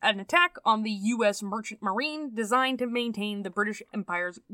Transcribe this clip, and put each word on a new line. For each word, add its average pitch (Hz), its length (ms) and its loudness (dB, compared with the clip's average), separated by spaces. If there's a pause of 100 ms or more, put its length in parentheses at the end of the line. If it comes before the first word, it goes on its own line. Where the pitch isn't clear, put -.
an 202 180 2
attack 349 420 2
on 220 200 4
the 220 80 -2
U 220 340 0
S 202 180 2
merchant 208 400 -6
marine 269 520 -2
designed 247 460 2
to 247 60 0
maintain 220 560 -2
the 196 80 -4
British 208 320 -2 (120)
Empire's 175 440 -2 (160)